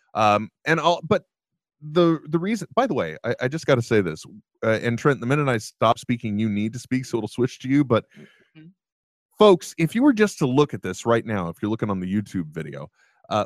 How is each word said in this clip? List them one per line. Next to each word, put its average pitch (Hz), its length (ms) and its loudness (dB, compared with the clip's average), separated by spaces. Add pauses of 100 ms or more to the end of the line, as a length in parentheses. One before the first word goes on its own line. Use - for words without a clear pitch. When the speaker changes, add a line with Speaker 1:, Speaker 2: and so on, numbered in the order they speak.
(120)
Speaker 1:
Um, 104 380 2 (160)
and 160 140 2
I'll, 170 220 2
but 170 220 -2 (580)
the, 160 440 2
the 165 120 -2
reason, 196 360 -4
by 254 120 2
the 214 80 -6
way, 82 300 -4
I, 117 160 -2
I 131 80 -2
just 156 180 -6
gotta 131 160 4
say 110 200 2
this, 80 220 -6 (380)
uh, 110 200 0
and 117 160 -2
Trent, 135 220 2
the 117 60 -8
minute 143 220 0
I 120 80 0
stop - 420 0
speaking, 113 400 -4
you 110 120 0
need 104 240 -4
to 127 40 -10
speak, 131 280 -4
so - 100 -4
it'll 107 120 -4
switch - 320 -4
to 131 80 -8
you. 143 140 4
But 120 220 2 (520)
Speaker 2:
Mm-hmm. 160 100 -20 (720)
Speaker 1:
folks, 208 400 4
if 160 160 0
you 233 80 0
were 294 100 6
just 208 260 0
to 156 80 2
look 135 280 2
at 98 80 -12
this 92 240 -6
right 117 180 2
now, 98 240 -4
if 85 140 -10
you're 104 80 -2
looking 113 180 -4
on 95 120 -4
the 92 120 -4
YouTube 98 360 -4
video, 76 420 -12 (400)
uh, 104 160 0